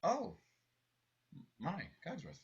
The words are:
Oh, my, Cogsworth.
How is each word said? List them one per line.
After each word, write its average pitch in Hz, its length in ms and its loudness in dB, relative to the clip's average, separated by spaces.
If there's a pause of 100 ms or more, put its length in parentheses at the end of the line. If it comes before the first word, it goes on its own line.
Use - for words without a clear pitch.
Oh, 254 340 4 (1200)
my, 160 240 0 (220)
Cogsworth. 147 380 -6